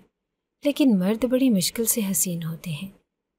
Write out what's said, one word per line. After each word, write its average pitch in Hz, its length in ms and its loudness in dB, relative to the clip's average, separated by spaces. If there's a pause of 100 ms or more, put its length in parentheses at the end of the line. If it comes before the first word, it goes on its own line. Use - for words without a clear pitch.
(640)
लेकिन 277 320 4
मर्द 208 280 0
बड़ी 254 260 2
मुश्किल 214 360 0
से 233 140 -2
हसीन 185 420 -2
होते 165 280 -10
हैं। 151 220 -10 (460)